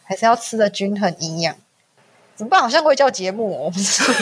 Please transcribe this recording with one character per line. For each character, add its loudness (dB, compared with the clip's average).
还 -8
是 0
要 6
吃 -6
的 2
均 -4
衡 0
营 -6
养。 -2
怎 -12
么 -6
办？ 6
好 2
像 2
卫 6
教 4
节 -6
目 -4
哦， -6
我 -4
们 -8
是 0
卫 2